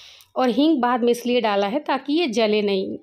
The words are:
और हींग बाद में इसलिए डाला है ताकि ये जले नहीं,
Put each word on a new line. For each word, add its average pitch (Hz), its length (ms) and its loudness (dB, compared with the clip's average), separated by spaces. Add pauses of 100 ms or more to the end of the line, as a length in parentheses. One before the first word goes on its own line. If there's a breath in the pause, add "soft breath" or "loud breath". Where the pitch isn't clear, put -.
(360 loud breath)
और 262 140 2
हींग 277 300 2
बाद 240 240 0
में 240 80 4
इसलिए 240 280 -2
डाला 202 260 0
है 208 140 -4
ताकि 285 320 -4
ये 339 160 0
जले 214 340 0
नहीं, 202 400 -2